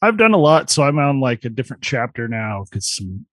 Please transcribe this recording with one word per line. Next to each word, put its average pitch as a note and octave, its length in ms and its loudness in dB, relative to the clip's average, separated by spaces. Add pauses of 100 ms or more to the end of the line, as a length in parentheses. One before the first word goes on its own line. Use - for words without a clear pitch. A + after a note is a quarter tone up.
I've G#3+ 160 0
done A3 160 4
a G3+ 60 4
lot, D#3 320 4
so D3 140 2
I'm D3 140 2
on, C#3 220 2
like, B2 240 -2
a B2 40 -8
different A2+ 340 -8
chapter A#2+ 460 -4
now A2 420 -6
'cause - 240 -8
some F#2+ 380 -10